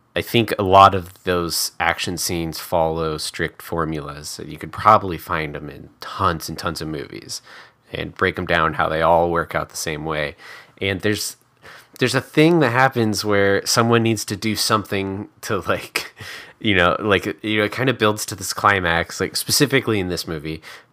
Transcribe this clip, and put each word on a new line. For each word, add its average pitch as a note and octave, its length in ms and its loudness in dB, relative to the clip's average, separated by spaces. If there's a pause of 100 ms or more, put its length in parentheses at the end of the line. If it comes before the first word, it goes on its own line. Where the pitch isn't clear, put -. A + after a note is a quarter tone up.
(160)
I - 60 0
think A2+ 360 2
a - 40 2
lot G2 320 8
of F2+ 300 -8
those E2+ 560 -2
action E2+ 360 -2
scenes E2 440 -6
follow D#2+ 580 -2
strict - 420 -8
formulas. D2+ 840 -8
You D2+ 120 -14
could D#2 160 -14
probably G2 460 4
find D#2 380 -6
'em D2 120 -12
in C#2+ 220 -18 (100)
tons F2 480 -4
and E2 80 -10
tons E2+ 240 -6
of D#2+ 80 -8
movies - 540 -10 (500)
and D#2+ 220 -8
break F#2 240 -2
'em F2+ 80 -4
down D#2+ 280 2
how E2 140 0
they D#2+ 140 0
all E2+ 280 4
work E2 260 -2
out D#2 140 -4
the - 60 -14
same D2+ 280 -6
way. D2+ 320 -4 (440)
And G2 200 -2
there's, G#2 360 -2 (640)
there's A#2+ 160 0
a C3 60 2
thing D#3+ 400 4
that C3 100 4
happens A2+ 540 2
where G2+ 420 2
someone A#2 380 4
needs A2+ 220 0
to G#2+ 100 -6
do G#2+ 180 -4
something G2 760 -2 (140)
to, G#2 180 -4
like, - 540 -6 (220)
<laughs> - 240 -20
you G#2+ 160 2
know, F2+ 240 6
like, G2 260 2 (160)
you G#2+ 160 -2
know, G#2 60 2
it G#2 80 -2
kinda C3 200 0
builds G#2+ 340 2
to - 100 -8
this G2 160 -8
climax, F2+ 680 2
like, - 160 -4
specifically B2 640 0
in F2+ 80 -2
this F2 200 -6
movie, D#2+ 340 -8 (300)